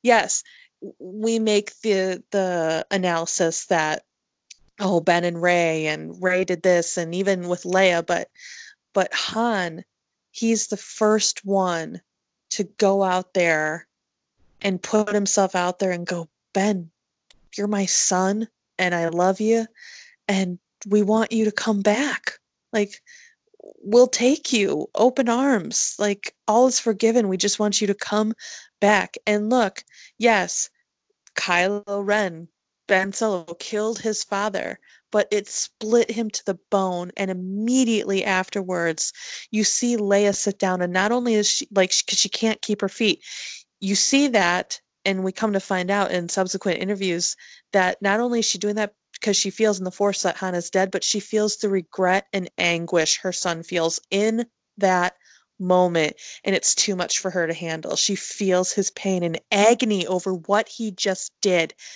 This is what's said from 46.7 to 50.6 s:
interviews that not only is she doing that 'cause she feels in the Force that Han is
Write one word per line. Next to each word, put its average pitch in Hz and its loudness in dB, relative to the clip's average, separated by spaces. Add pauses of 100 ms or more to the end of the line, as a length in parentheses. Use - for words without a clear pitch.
interviews 190 -2 (380)
that 185 2
not 202 2
only 240 0
is 220 0
she - -2
doing 202 -2
that 208 -4 (280)
'cause 208 0
she - 0
feels 208 2
in 185 -8
the 180 -6
Force 202 0
that 185 0
Han 185 -4
is 175 -4